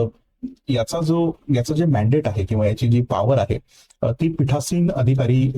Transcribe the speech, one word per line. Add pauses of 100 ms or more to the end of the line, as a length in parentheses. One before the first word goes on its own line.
(680)
याचा
जो, (220)
याचं
जे
मॅन्डेट
आहे
किंवा
याची
जी
पॉवर
आहे, (440)
अ,
ती
पीठासीन
अधिकारी,